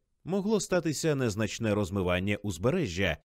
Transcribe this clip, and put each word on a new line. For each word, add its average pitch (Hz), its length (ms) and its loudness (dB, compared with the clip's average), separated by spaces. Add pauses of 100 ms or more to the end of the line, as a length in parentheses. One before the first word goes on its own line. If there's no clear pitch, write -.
(240)
Могло 196 360 0
статися 160 560 0
незначне 110 580 0
розмивання 95 640 0
узбережжя, 98 840 -2 (180)